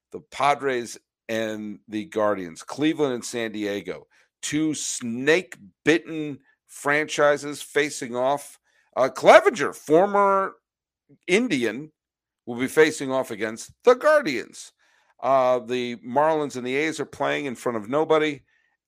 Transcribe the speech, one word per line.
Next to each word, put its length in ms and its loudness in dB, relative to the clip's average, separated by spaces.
The 80 -14
Padres 800 -2
and 560 -6
the 200 -8
Guardians, 560 -2
Cleveland 520 -2
and 100 -8
San 280 -6
Diego, 560 -8
two 320 -2
snake-bitten 1700 -4
franchises 960 0
facing 540 -4
off. 420 -2
Uh, 120 4
Clevinger, 640 6
former 840 2
Indian, 640 0
will 120 -8
be 80 0
facing 460 2
off 180 -2
against 420 -8
the 100 8
Guardians. 800 -2
Uh, 380 2
the 360 -4
Marlins 600 -2
and 100 -8
the 80 -4
A's 240 -2
are 60 -6
playing 400 -4
in 100 -6
front 240 -4
of 100 -10
nobody. 520 0